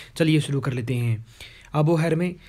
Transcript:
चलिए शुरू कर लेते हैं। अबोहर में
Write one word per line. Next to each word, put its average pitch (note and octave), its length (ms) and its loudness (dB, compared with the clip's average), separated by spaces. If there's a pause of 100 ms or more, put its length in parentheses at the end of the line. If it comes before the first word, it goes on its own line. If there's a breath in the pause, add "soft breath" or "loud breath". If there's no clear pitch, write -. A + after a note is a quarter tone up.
(180 loud breath)
चलिए D#3 240 4
शुरू C#3 180 -2
कर C3 140 -2
लेते B2 200 -4
हैं। A#2 320 -2 (480 loud breath)
अबोहर D#3+ 420 2
में F3+ 200 -2 (140 loud breath)